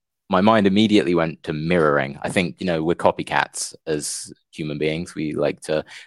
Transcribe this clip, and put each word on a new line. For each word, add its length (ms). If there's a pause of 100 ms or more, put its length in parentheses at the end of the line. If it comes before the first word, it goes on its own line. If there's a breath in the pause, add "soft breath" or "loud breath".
(300)
my 120
mind 240
immediately 480
went 300
to 100
mirroring. 680
I 80
think, 300
you 60
know, 180
we're 120
copycats 800 (120)
as 460 (200)
human 260
beings. 360
We 200
like 280
to, 220 (220 loud breath)